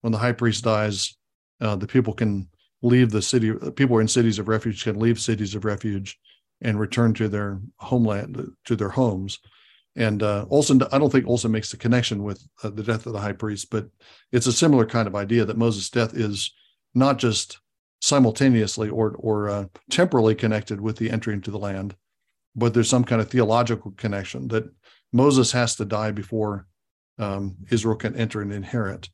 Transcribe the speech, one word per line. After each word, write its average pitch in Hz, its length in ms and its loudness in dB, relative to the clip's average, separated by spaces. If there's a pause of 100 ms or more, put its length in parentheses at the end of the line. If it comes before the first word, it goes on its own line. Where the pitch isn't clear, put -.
When 117 120 -2
the 104 60 -2
high 123 140 0
priest 110 300 0
dies, 107 540 0 (420)
uh, 107 160 -2
the 98 120 -6
people 113 260 2
can 101 340 -2 (360)
leave 123 260 6
the 104 140 0
city, 110 280 2
uh, 139 200 -6
people 127 260 2
in 110 100 4
cities 113 300 2
of 101 100 -4
refuge 110 360 -2
can 104 160 -4
leave 117 200 2
cities 104 360 -4
of 101 100 -6
refuge 101 520 -4 (440)
and 107 180 -2
return 113 360 2
to 107 120 0
their 101 320 -4 (180)
homeland, 110 760 -2 (140)
to 117 100 0
their 101 140 -4
homes. 98 500 -2 (560)
And, 107 280 0
uh, 104 260 -2
Olson, 139 320 6 (100)
I 135 80 2
don't 147 100 4
think 131 180 2
Olson 117 240 0
makes 110 200 -2
the 123 60 -12
connection 120 460 0
with, 101 220 -10 (180)
uh, 107 60 -6
the 104 140 -10
death 110 220 -4
of 117 80 -10
the 101 60 -6
high 101 140 -6
priest, 104 360 -8
but 104 180 -4 (440)
it's 123 160 2
a 120 60 2
similar 139 320 6
kind 110 220 0
of 95 80 -8
idea 104 300 2
that 107 120 -4
Moses' 110 320 0
death 113 240 0
is 104 400 -4 (400)
not 131 240 2
just - 420 -2 (420)
simultaneously 113 880 2
or, 110 300 -2
or, 104 300 -2
uh, 101 160 -4 (240)
temporally 123 460 4
connected 107 440 -2
with 107 180 -4
the 113 120 -2
entry 110 240 -4
into 101 180 -6
the 104 60 -8
land, 98 380 -8 (600)
but 113 180 2
there's 117 160 4
some 123 140 4
kind 113 180 2
of 107 80 -2
theological 113 640 2
connection 104 580 -8
that 113 200 -2 (420)
Moses 131 400 4
has 123 260 0
to 110 80 -4
die 107 260 -4
before, 104 560 -6 (500)
um, 98 380 -6 (160)
Israel 110 240 2
can 104 200 -6
enter 110 260 -4
and 101 120 -6
inherit 98 600 -6